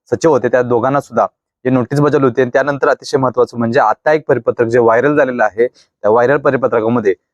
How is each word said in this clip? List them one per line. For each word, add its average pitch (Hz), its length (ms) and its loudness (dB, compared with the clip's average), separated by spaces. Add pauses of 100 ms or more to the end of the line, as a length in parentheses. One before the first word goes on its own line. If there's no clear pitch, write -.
(120)
सचिव 156 200 0
होते, 139 160 0
त्या 127 140 0
दोघांना 123 400 -2
सुद्धा 113 240 -2 (400)
जे 127 40 0
नोटीस 127 300 0
बजावली 143 280 2
होती 123 140 0
आणि 123 120 0
त्यानंतर 139 360 0
अतिशय - 280 -4
महत्त्वाचं 123 400 -2
म्हणजे 117 220 0
आता 113 340 0
एक 156 140 -2
परिपत्रक 120 400 -2
जे 120 120 2
व्हायरल 120 380 2
झालेलं 127 260 0
आहे, 107 240 0
त्या - 440 -6
व्हायरल 123 260 2
परिपत्रकामध्ये 120 760 0 (200)